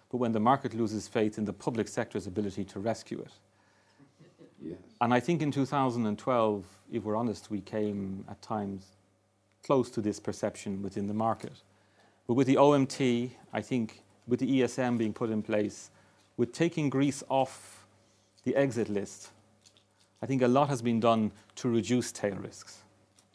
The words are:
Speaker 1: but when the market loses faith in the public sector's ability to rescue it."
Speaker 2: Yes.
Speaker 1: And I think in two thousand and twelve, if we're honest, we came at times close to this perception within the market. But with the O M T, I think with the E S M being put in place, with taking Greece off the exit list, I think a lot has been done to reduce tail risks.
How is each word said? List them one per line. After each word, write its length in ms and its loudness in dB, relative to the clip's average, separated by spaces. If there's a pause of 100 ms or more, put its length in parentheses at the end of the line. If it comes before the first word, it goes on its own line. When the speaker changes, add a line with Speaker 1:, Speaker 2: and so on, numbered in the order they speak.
(100)
Speaker 1:
but 60 -4
when 160 0
the 80 2
market 320 2
loses 340 -2
faith 300 0
in 80 -4
the 80 -4
public 360 -4
sector's 380 -6
ability 380 -4
to 160 -12
rescue 380 -4
it." 140 -14 (1300)
Speaker 2:
Yes. 160 -12 (240)
Speaker 1:
And 100 4
I 80 6
think 220 0
in 100 0
two 140 0
thousand 400 0
and 120 -2
twelve, 460 2 (260)
if 140 -4
we're 120 -2
honest, 340 -4
we 100 -4
came 720 -4
at 100 -16
times 560 -6 (680)
close 280 2
to 100 -6
this 180 0
perception 640 -6
within 240 -6
the 80 -4
market. 380 -2 (720)
But 80 2
with 120 4
the 100 4
O 160 8
M 140 4
T, 500 0 (160)
I 80 -4
think 420 -4 (240)
with 140 0
the 160 0
E 60 6
S 160 0
M 180 0
being 160 0
put 160 -4
in 140 -2
place, 480 -2 (480)
with 160 0
taking 340 0
Greece 400 0
off 580 -4 (580)
the 120 0
exit 320 2
list, 440 -6 (880)
I 40 -6
think 140 2
a 80 6
lot 220 6
has 100 -2
been 180 2
done 340 4 (240)
to 120 -4
reduce 420 2
tail 260 -4
risks. 480 -14 (500)